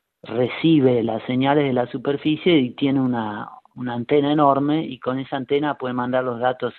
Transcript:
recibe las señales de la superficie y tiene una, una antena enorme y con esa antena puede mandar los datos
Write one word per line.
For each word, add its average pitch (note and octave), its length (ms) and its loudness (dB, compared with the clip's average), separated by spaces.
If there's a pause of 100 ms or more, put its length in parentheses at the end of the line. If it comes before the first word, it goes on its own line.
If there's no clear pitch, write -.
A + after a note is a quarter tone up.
(240)
recibe B2 800 2
las A2+ 200 -4
señales C#3 420 2
de C3+ 80 0
la B2 180 0
superficie D3+ 680 0
y B2+ 140 2
tiene C#3 300 0
una, A2+ 460 -4 (280)
una B2 180 -8
antena C#3+ 380 0
enorme D3 520 2
y C3+ 160 -10
con C3 200 -4
esa C3+ 180 -8
antena C#3+ 400 -2
puede B2+ 160 -6
mandar B2+ 300 -2
los A#2+ 160 -4
datos B2 400 -2